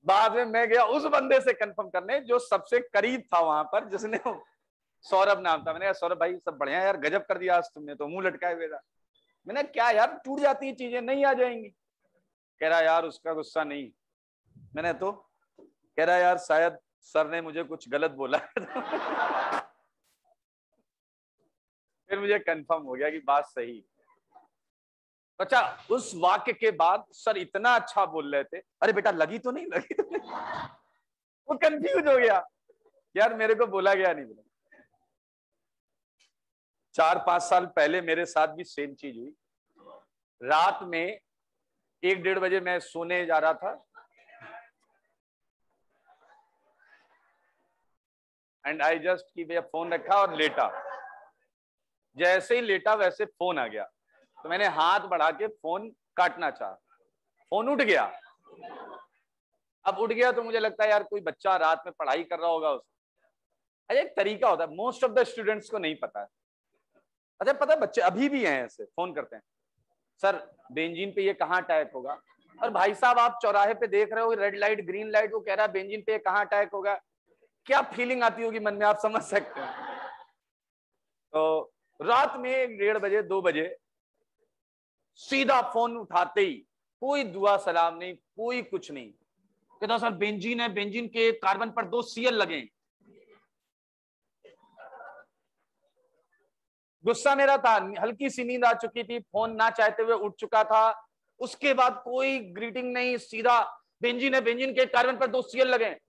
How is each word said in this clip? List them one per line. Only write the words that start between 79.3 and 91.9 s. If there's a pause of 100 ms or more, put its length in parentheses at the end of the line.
हैं। (1300)
तो (280)
रात
में
एक
डेढ़
बजे
दो
बजे (1400)
सीधा
फोन
उठाते
ही (460)
कोई
दुआ
सलाम
नहीं,
कोई
कुछ
नहीं, (680)
कहता,
"सर
बेंजीन
है,
बेंजीन
के
कार्बन
पर
दो